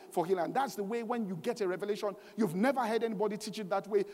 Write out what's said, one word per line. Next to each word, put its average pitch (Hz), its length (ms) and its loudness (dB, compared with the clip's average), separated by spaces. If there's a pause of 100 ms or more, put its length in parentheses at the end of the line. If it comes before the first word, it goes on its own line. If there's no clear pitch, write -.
(100)
for 165 160 0
healing. 180 180 4
And 165 100 -2
that's 254 200 2
the 208 80 -2
way 233 200 -2
when 233 240 -2
you 185 100 -4
get 214 260 -2
a 196 40 2
revelation, 196 480 -2 (220)
you've 202 180 2
never 262 260 4
heard 226 220 2
anybody 214 360 0
teach 208 200 -8
it 196 120 -6
that 196 180 0
way. 202 240 4